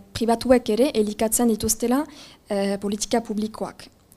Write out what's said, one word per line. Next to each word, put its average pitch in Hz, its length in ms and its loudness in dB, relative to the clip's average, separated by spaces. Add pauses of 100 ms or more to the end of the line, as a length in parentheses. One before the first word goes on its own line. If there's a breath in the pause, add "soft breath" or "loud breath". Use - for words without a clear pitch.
(120)
pribatuek 240 560 2
ere 233 240 4
elikatzen 220 560 0
dituztela, 233 560 0 (440 loud breath)
eh, 196 280 -2
politika 208 460 -2
publikoak. 214 640 -8 (300)